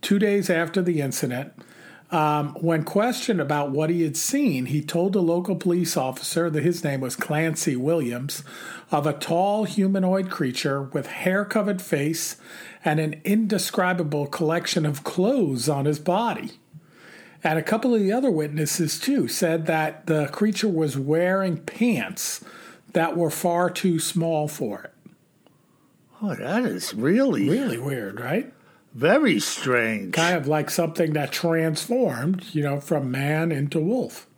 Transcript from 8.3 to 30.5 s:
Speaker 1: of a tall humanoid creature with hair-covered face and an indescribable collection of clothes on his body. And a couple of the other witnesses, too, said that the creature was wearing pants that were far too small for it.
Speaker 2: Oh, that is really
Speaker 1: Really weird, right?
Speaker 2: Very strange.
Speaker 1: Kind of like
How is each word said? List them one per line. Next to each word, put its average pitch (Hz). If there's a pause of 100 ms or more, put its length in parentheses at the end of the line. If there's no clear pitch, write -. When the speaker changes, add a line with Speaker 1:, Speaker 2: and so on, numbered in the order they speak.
Speaker 1:
of 147
a 151
tall 196
humanoid 190
creature 139
with 135
hair-covered 196
face 156 (460)
and 156
an 156
indescribable 180
collection 165
of 143
clothes 180
on 139
his 147
body. 190 (920)
And 160
a 156
couple 220
of 220
the 196
other 262
witnesses, 151
too, 262
said 165
that 156
the 151
creature 214
was 160
wearing 175
pants - (520)
that 165
were 165
far 175
too 175
small 160
for 120
it. - (1300)
Speaker 2:
Oh, 196
that 208
is -
really 175
Speaker 1:
Really 214
weird, 120
right? 147 (440)
Speaker 2:
Very 190
strange. 113
Speaker 1:
Kind 170
of 143
like 151